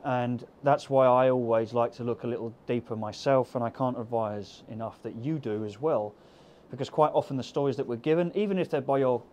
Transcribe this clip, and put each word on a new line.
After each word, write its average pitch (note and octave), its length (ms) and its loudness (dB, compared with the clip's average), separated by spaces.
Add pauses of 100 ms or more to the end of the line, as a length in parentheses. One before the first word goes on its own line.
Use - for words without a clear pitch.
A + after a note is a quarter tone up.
And B2 420 -2 (160)
that's C#3+ 260 2
why C3 180 6
I B2+ 240 6
always A2+ 420 2
like A#2+ 220 0
to A#2+ 100 -10
look A#2 180 -4
a A#2+ 60 -4
little A#2 260 -6 (120)
deeper A#2+ 280 -4
myself, A#2+ 640 0
and A#2+ 80 -2
I A#2 60 -2
can't B2+ 280 -2
advise A2 680 -6
enough A2 340 -10
that A2+ 140 -10
you D3 220 -4
do A2 260 -4
as G#2 160 -10
well, A#2+ 340 -2 (560)
because B2+ 180 -8
quite D3+ 240 4
often C#3+ 240 0
the B2 60 -4
stories C#3 340 -2
that - 100 -4
we're A#2 100 -6
given, D#3+ 400 2
even G3+ 220 0
if D#3+ 120 -2
they're D3 100 0
by C#3 180 0
your B2+ 220 2 (120)